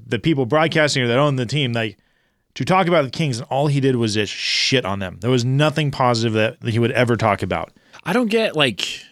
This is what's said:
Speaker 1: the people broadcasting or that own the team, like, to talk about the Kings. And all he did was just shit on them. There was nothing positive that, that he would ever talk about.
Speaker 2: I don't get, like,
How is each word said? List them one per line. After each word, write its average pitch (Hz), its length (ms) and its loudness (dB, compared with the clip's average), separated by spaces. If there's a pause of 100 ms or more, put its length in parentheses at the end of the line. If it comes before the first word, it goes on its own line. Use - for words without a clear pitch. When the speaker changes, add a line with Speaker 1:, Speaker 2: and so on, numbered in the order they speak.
Speaker 1:
the 117 120 -2
people 139 260 0
broadcasting 151 580 2
or 120 40 0
that 120 120 2
own 147 180 2
the 127 80 -2
team, 127 280 -2
like, 113 240 -4 (580)
to 131 100 -4
talk 185 220 2
about 165 180 4
the 120 60 -8
Kings. 135 280 -2
And 127 100 -12
all 139 180 0
he 143 120 0
did 131 160 2
was 113 200 0
just 104 180 -2
shit - 520 -2
on 98 140 -4
them. 92 220 -8
There 117 100 -2
was 120 140 2
nothing 147 460 0
positive 117 420 0
that, 110 280 0
that 117 100 -4
he 110 80 0
would 117 120 2
ever 120 240 2
talk 104 280 0
about. 90 280 -4 (320)
Speaker 2:
I 170 100 -4
don't 233 160 0
get, 220 260 0
like, 135 460 -2 (100)